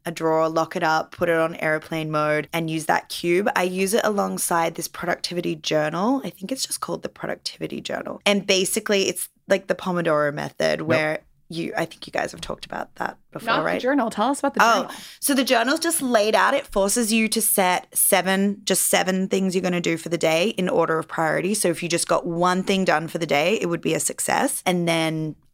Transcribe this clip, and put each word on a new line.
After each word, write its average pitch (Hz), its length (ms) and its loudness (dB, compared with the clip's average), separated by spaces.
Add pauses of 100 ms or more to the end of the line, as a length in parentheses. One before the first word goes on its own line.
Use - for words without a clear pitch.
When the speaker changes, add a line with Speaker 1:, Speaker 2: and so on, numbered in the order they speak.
Speaker 1:
a 175 80 -6
drawer, 160 360 2
lock 160 280 -2
it - 80 -2
up, 156 260 0
put 175 180 -2
it 165 100 4
on 160 180 0
airplane 156 560 -2
mode, 151 400 0
and 165 180 -2
use 160 160 -4
that 170 220 0
cube. 175 480 0
I 185 80 2
use 185 300 -2
it - 100 2
alongside 185 720 0
this 170 100 -8
productivity 175 720 -4
journal. 160 680 0
I 185 60 -8
think - 220 -10
it's 262 140 -4
just - 140 -8
called 175 220 -6
the - 60 -8
productivity - 720 -8
journal. - 440 -8
And 202 220 2
basically, 196 640 2
it's - 200 -6 (200)
like 190 200 0
the - 80 0
Pomodoro 160 580 0
method 156 460 -2
Speaker 2:
Yep. 156 80 -6
Speaker 1:
where 156 320 0 (280)
you, 165 280 -6
I 170 80 -2
think - 240 -14
you - 40 -18
guys - 200 -4
have 165 80 -16
talked - 260 -10
about - 300 -10
that - 200 -6 (140)
before, - 160 -10
Speaker 3:
Not 226 180 0
Speaker 1:
right? 170 100 0
Speaker 3:
the 185 60 -2
journal. 247 300 0
Tell 214 200 0
us 277 100 -2
about 277 140 -2
the - 60 0
Speaker 1:
Oh, 226 220 6
Speaker 3:
journal. - 80 -6 (300)
Speaker 1:
so - 140 2
the 254 100 4
journal's 247 340 2
just 320 240 0
laid 220 320 4
out. 196 200 6
It 277 120 -2
forces 202 460 2
you 220 160 4
to 220 120 0
set 180 460 2 (100)
seven, 190 680 2
just - 240 2
seven 185 400 2
things 190 260 0
you're 185 80 0
gonna 180 180 0
do 170 160 0
for 165 120 -8
the 165 100 -2
day 160 300 2
in 185 200 -2
order 165 300 2
of 165 80 -4
priority. 160 480 0
So 196 140 0
if 165 160 0
you 165 40 -4
just 165 200 0
got 170 180 2
one 180 380 0
thing 190 200 2
done 160 220 2
for 170 120 -6
the 165 80 -2
day, 160 340 2
it 185 60 -2
would 170 140 -2
be 160 140 0
a 160 60 0
success. - 680 -2
And 175 220 2
then 160 480 -2 (180)